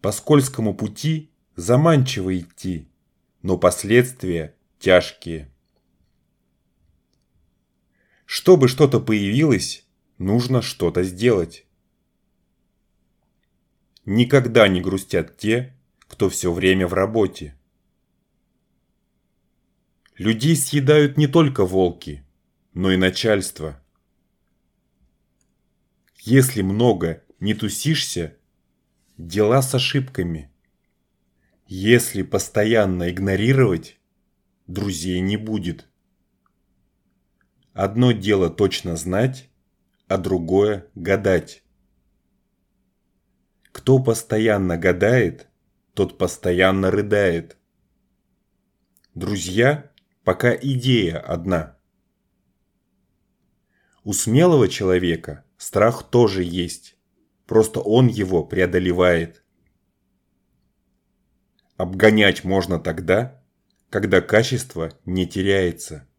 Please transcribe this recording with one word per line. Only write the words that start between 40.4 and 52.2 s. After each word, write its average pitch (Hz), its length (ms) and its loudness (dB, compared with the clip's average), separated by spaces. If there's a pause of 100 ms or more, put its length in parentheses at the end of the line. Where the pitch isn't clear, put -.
гадать. 95 680 -2 (2000)
Кто 131 280 2
постоянно 107 800 0
гадает, 92 720 0 (460)
тот - 240 -2
постоянно 95 720 0
рыдает. 101 640 -2 (1600)
Друзья — 104 800 -2 (320)
пока 113 320 0
идея 120 640 -2
одна. 87 580 -6 (2250)